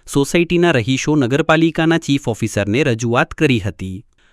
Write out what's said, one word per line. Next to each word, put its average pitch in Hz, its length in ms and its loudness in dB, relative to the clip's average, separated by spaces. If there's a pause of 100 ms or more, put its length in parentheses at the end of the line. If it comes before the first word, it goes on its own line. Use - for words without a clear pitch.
(120)
સોસાયટીના 170 580 2
રહીશો 147 460 0
નગરપાલિકાના 160 800 2
ચીફ 139 300 -2
ઓફિસરને 107 540 -2
રજૂઆત 120 480 0
કરી 139 280 2
હતી. 95 460 -8 (280)